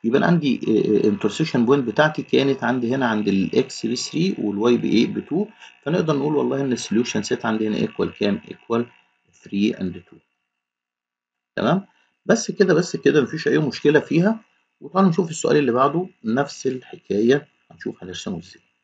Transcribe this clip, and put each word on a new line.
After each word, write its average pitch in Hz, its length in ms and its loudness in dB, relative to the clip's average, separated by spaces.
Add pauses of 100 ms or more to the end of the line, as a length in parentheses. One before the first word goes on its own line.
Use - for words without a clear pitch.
يبقى 113 140 2
انا - 100 2
عندي، 147 280 2 (120)
آه، 107 380 2
آه، 107 40 4
انترسيشن 113 560 0
بوينت 131 220 2
بتاعتي 147 360 0
كانت 135 400 0
عندي 120 320 -2
هنا 131 120 0
عند 107 200 0
الاكس 98 580 0
بثري 147 540 -2
والواي 107 380 2
بايه؟ 107 360 2
بتو. 143 320 -4 (380)
فنقدر 156 340 0
نقول 147 180 -2
والله 135 260 0
ان 135 100 -2
السوليوشن 110 520 -2
سيت - 220 -4
عندي 110 220 0
هنا 104 100 -2
ايكوال 95 360 -4
كام؟ 101 280 -2 (100)
ايكوال 120 400 -6 (400)
ثري 101 420 -4
and 90 360 -8
تو. - 80 -20 (1400)
تمام؟ 170 320 0 (380)
بس 220 260 0
كده، 180 220 2
بس 170 220 0
كده، 143 260 2
مفيش 156 260 -4
اي 139 100 2
مشكله 147 420 2
فيها. 185 460 0 (360)
وتعالوا 185 280 2
نشوف 165 200 0
السؤال - 280 0
اللي 135 140 2
بعده، 143 380 0 (140)
نفس 135 440 -4
الحكايه، 123 800 0 (240)
هنشوف - 320 -12
هنرسمه 90 360 -8
ازاي. - 220 -20 (220)